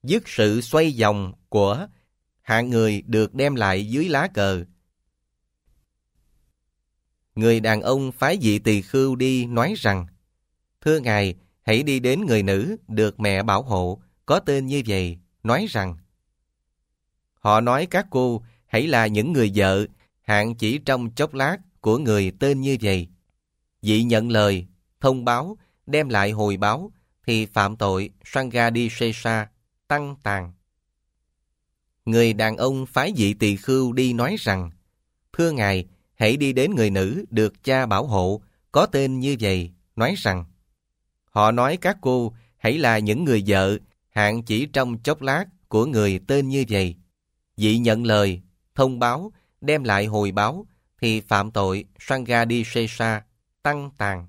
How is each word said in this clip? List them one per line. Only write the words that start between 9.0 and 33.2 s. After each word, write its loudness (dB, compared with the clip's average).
đi 0
nói -2
rằng, -2
"Thưa 2
ngài, 0
hãy 2
đi 0
đến 0
người 2
nữ 0
được -2
mẹ 0
bảo 2
hộ, -4
có 2
tên 0
như -2
vậy", -2
nói 0
rằng, -4
"Họ 2
nói 0
các -2
cô -2
hãy 0
là 2
những 0
người 4
vợ, 2
hạng 0
chỉ -2
trong -2
chốc -2
lát -2
của 2
người 0
tên 0
như 0
vậy." -2
Vị 2
nhận 2
lời, 2
thông 2
báo, -2
đem -2
lại 2
hồi -2
báo, -2
thì 0
phạm -2
tội -2
Sanghadisesa, -2
tăng -4
tàn. -4
Người 4
đàn -2
ông -2
phái -2
vị 2